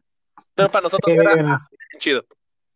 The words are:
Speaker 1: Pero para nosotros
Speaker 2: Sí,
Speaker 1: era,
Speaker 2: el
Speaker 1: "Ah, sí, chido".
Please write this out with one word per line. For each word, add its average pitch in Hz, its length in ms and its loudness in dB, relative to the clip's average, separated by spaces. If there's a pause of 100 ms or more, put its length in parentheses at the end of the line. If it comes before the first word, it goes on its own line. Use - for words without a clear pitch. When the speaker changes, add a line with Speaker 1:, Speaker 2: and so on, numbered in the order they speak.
(540)
Speaker 1:
Pero 196 140 0
para 196 140 -2
nosotros 170 300 -2
Speaker 2:
Sí, 165 60 4
Speaker 1:
era, 165 140 4
Speaker 2:
el 160 140 0
Speaker 1:
"Ah, 147 120 -2
sí, - 180 -18 (220)
chido". 131 260 -2 (520)